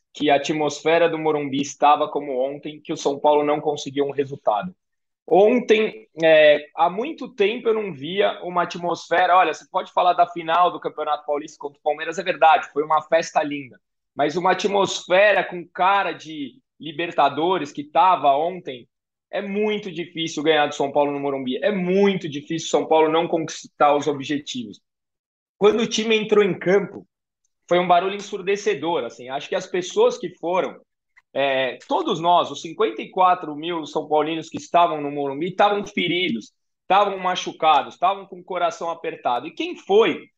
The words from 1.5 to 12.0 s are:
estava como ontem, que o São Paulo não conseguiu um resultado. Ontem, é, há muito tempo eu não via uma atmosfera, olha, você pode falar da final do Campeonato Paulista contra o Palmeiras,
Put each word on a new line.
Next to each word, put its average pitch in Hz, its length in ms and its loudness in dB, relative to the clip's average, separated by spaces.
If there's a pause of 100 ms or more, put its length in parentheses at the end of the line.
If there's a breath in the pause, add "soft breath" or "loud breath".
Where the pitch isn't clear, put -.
estava 147 480 2
como 143 320 -4
ontem, 147 420 -6
que 165 120 -8
o 151 40 -8
São 143 220 -2
Paulo 147 240 4
não 147 160 0
conseguiu 143 460 -2
um 143 60 -6
resultado. 123 600 -4 (540)
Ontem, 214 800 2 (160)
é, 151 500 6
há 165 160 2
muito 262 380 -8
tempo 220 400 -2
eu 220 60 4
não 208 200 -6
via 185 480 -4
uma 175 220 -2
atmosfera, 170 720 0
olha, 170 180 4
você - 160 -18
pode 185 220 -6
falar 180 220 2
da 175 140 2
final 170 440 0
do 156 80 -10
Campeonato 151 460 -6
Paulista 151 340 -6
contra 143 180 -14
o - 60 -18
Palmeiras, 156 340 -6